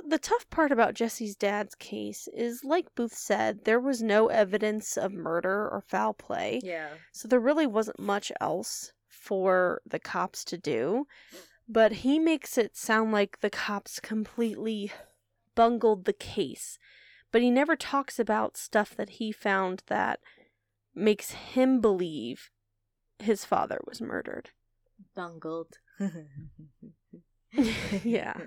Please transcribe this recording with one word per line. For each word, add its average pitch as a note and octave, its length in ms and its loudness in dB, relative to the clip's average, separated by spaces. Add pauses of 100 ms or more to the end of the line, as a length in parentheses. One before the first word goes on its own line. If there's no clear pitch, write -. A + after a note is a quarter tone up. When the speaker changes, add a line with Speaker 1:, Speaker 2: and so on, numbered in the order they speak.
Speaker 1:
the D4+ 120 2
tough - 320 -2
part D#4 200 2
about A#3 220 4
Jesse's A3 420 -4
dad's G#3 400 -2
case G#3 540 -10
is, A#3+ 340 -6
like D#4 320 -2
Booth A#3+ 200 -4
said, A3 500 -2
there A3+ 160 4
was B3+ 220 -2
no A3 240 6
evidence G#3+ 720 0
of G3 160 -2
murder F3+ 520 -2
or G3+ 200 -4
foul G#3+ 260 0
play. - 500 -4
Speaker 2:
Yeah. E3 280 -8 (200)
Speaker 1:
So - 160 -14
there B3 140 4
really C#4+ 260 4
wasn't G#3+ 320 0
much G3+ 400 -2
else - 540 -4 (160)
for F#3 800 2
the - 120 -6
cops - 460 -4
to F3 140 -8
do. D3+ 480 0 (600)
But A3 260 4 (120)
he C#4 140 4
makes D#4+ 400 0
it A3 180 0
sound A3 360 2
like G3+ 280 2
the G#3 80 0
cops - 500 -6
completely A3 920 -4 (640)
bungled A3+ 500 4
the G3+ 80 2
case. - 680 -6 (520)
But A3+ 100 4
he B3 100 6
never D4 260 4
talks - 420 -2
about G#3+ 400 0
stuff - 380 0
that G#3 140 -6
he A3 220 -6
found F#3+ 540 0
that - 340 0 (720)
makes G#3 360 0
him C4 500 2
believe F3 680 0 (680)
his G3+ 260 0
father - 400 0
was - 160 -12
murdered. - 480 -8 (640)
Speaker 2:
Bungled. E3 680 -10
<laughs> - 60 -20 (1600)
Speaker 1:
<laughs> A3 520 0
Yeah. A#3 300 0 (120)